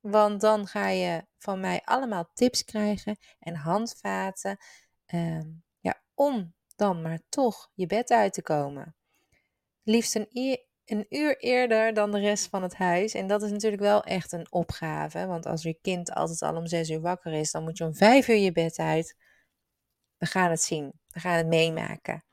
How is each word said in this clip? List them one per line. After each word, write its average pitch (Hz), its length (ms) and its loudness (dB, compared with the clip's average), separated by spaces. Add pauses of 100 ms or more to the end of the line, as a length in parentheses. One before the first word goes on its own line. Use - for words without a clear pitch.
Want 208 400 4
dan 214 260 4
ga 202 220 -2
je 180 380 -2 (120)
van 190 220 -6
mij 185 240 -2
allemaal 233 500 -2
tips - 300 2
krijgen 208 540 -4 (200)
en 165 160 -10
handvaten, 190 1000 -4 (500)
ehm, 165 420 -4 (320)
ja, - 220 -4 (120)
om 247 400 0 (220)
dan 185 260 0
maar 165 260 -4
toch - 460 -2
je 185 120 -4
bed 214 240 0
uit 214 220 4
te - 100 -8
komen. 143 540 -4 (840)
Liefst 226 320 2
een 214 160 -2
eer-, 254 360 -4 (180)
een 214 240 -4
uur 294 300 0
eerder 226 560 2
dan 208 160 2
de 208 80 0
rest 208 300 0
van 190 140 -4
het 180 120 -4
huis. 185 400 2
En 196 120 -4
dat 202 160 2
is 208 80 -2
natuurlijk 208 320 -2
wel 202 200 4
echt - 300 -4
een 170 180 -8
opgave. 160 760 -4
Want 165 200 -6
als 160 160 -4
je 165 200 -6
kind 180 300 -4
altijd 165 300 -2
al 156 140 -2
om 170 100 -6
zes 165 240 -2
uur 160 100 -2
wakker 170 320 -4
is, 156 180 -2
dan 160 120 -6
moet 160 160 -8
je 165 60 -4
om 160 100 -4
vijf 240 340 8
uur 226 80 6
je 190 160 4
bed 165 260 -2
uit. 160 380 0 (1000)
We 170 80 -4
gaan 185 240 2
het 165 120 0
zien. 151 300 -4 (160)
We - 120 -14
gaan 175 160 0
het 165 100 2
meemaken. 160 880 0